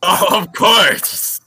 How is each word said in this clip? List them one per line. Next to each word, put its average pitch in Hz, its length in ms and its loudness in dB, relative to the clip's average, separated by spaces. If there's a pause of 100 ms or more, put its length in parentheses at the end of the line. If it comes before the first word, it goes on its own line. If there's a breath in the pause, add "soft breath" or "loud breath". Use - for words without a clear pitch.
Oh, 180 260 0 (140)
of 170 120 -10
course! - 920 0